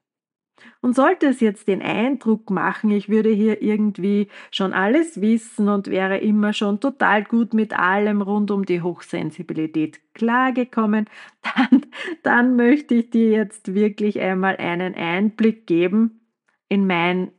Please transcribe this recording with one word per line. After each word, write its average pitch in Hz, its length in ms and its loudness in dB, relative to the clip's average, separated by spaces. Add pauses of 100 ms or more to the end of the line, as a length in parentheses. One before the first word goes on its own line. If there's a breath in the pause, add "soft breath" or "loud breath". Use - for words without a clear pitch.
(800 soft breath)
Und 247 140 -2
sollte 302 320 2
es 254 140 0
jetzt 214 280 0
den 190 140 -2
Eindruck 220 680 -2
machen, 190 400 -2
ich 202 180 -2
würde 214 220 2
hier 214 320 0
irgendwie 202 640 0 (220 loud breath)
schon 190 220 -4
alles 240 480 0
wissen 214 480 0
und 202 200 -2
wäre 190 300 -2
immer 208 340 0
schon 208 280 -2
total 214 440 0
gut 226 300 -2
mit 220 240 -2
allem 202 440 0
rund 208 280 -2
um 196 140 -2
die 175 180 -2
Hochsensibilität 160 1200 -6 (140)
klargekommen, 233 920 0 (200 loud breath)
<laughs> - 160 -20
dann, - 440 2 (360 loud breath)
dann 247 340 2
möchte 247 380 2
ich 233 160 0
dir 226 200 2
jetzt 208 440 -2
wirklich 208 460 0
einmal 190 360 0
einen 175 380 -4
Einblick 214 720 -2
geben 185 540 0 (480)
in 196 180 2
mein, 180 520 0